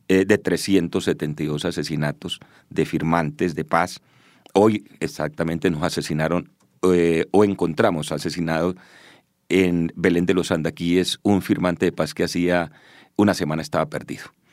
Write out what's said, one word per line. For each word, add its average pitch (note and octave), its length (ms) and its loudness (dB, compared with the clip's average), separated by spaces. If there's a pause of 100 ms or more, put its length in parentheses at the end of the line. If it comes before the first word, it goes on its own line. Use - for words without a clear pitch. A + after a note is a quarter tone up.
eh, F#2+ 160 4
de G2+ 140 4
trescientos F2+ 680 0
setenta D#2 400 -4
y D2+ 40 -4
dos D2+ 180 -4
asesinatos D2+ 760 -6 (300)
de D#2+ 160 -2
firmantes D#2+ 680 -2
de D2+ 100 -6
paz. E2+ 340 -2 (540)
Hoy G#2 320 4 (160)
exactamente D#2+ 680 -2
nos D#2 140 -2
asesinaron, D#2+ 680 -2 (340)
eh, E2+ 480 4
o G2+ 120 6
encontramos F2+ 680 0
asesinado E2 640 -2 (760)
en F2 440 2
Belén F2 320 2
de F2+ 100 2
los F2+ 160 0
Andaquíes E2+ 720 0
un G2+ 200 2
firmante F2 460 0
de E2 40 0
paz D#2 220 -4
que E2 100 -2
hacía F2 480 0 (460)
una G#2 160 4
semana D#2 280 -2
estaba D#2 280 -2
perdido. B1+ 340 -12 (300)